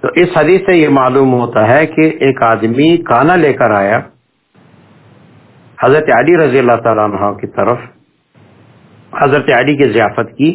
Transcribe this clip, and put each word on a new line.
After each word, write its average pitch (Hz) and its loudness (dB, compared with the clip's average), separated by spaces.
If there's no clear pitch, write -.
تو - -4
اس 175 2
حدیث 175 2
سے 185 0
یہ 151 2
معلوم 131 2
ہوتا 120 -2
ہے 135 4
کہ 156 -2
ایک 135 0
آدمی 117 0
کھانا 135 2
لے 151 2
کر 117 0
آیا 101 0
حضرت 147 0
علی 147 2
رضی 135 2
اللہ 120 2
تعالیٰ 110 0
عنہ 101 -4
کی 101 -10
طرف، 110 -2
حضرت 139 0
علی 139 0
کی 139 2
ضیافت 107 -2
کی 147 0